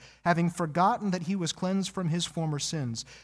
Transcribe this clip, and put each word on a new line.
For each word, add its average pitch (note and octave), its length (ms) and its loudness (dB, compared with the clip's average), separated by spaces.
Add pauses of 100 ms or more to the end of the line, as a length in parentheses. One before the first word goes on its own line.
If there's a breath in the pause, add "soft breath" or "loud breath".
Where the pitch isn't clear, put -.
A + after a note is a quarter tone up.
(260 loud breath)
having E3+ 240 4
forgotten F3+ 640 2
that F3+ 120 0
he F3+ 120 -2
was E3+ 180 -2
cleansed F#3+ 380 0
from F3+ 180 -2
his E3+ 160 0
former D#3 340 -2
sins. B2+ 460 -4 (180 loud breath)